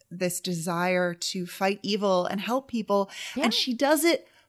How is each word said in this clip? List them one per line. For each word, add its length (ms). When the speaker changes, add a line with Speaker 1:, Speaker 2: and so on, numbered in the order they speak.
Speaker 1:
this 300
desire 760
to 320
fight 360
evil 440
and 140
help 280
people. 420
Speaker 2:
Yeah. 80
Speaker 1:
And 100
she 180
does 320
it 240